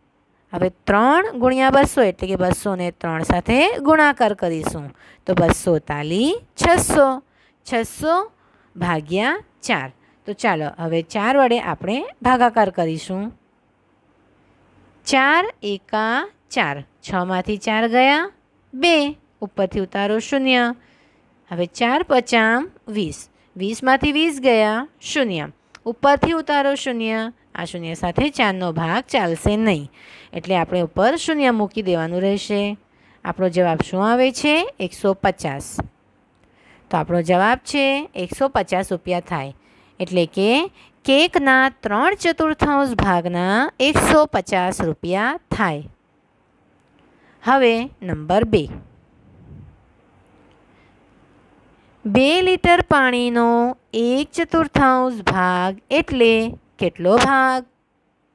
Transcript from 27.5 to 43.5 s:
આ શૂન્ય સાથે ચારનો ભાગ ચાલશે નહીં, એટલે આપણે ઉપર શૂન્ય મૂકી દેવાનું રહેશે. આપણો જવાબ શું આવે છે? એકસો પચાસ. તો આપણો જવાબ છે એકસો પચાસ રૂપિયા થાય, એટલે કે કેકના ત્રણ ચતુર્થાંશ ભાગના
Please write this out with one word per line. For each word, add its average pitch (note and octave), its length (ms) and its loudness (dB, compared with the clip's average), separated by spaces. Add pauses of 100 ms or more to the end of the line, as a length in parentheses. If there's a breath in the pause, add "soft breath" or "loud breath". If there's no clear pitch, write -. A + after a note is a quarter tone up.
આ E3+ 160 -8
શૂન્ય E3+ 320 -10
સાથે F#3 260 -2 (100)
ચારનો F#3+ 300 0 (120)
ભાગ F3 340 -2
ચાલશે G3+ 420 0
નહીં, F#3 320 0 (480 loud breath)
એટલે F3 240 -4
આપણે F3 280 0
ઉપર G#3+ 240 2 (120)
શૂન્ય D4 260 2 (100)
મૂકી G#3 280 -4
દેવાનું E3+ 380 -2
રહેશે. G3+ 500 -2 (480 soft breath)
આપણો F#3 320 -2
જવાબ F3 320 2
શું F#3+ 220 -2
આવે B3+ 180 2 (140)
છે? D4 120 2 (240)
એકસો G3 380 -2
પચાસ. D#3 560 -4 (1160 soft breath)
તો E3 100 -2
આપણો F3 320 -2
જવાબ G#3 400 2
છે C#4 140 0 (280)
એકસો - 440 -4
પચાસ F#3 360 -2
રૂપિયા F3 380 -6
થાય, C#3 260 -8 (420 soft breath)
એટલે F3+ 260 0 (100)
કે G3+ 160 2 (520 soft breath)
કેકના C4+ 760 4
ત્રણ B3 400 0
ચતુર્થાંશ D4+ 720 0 (120)
ભાગના F3+ 520 0 (260)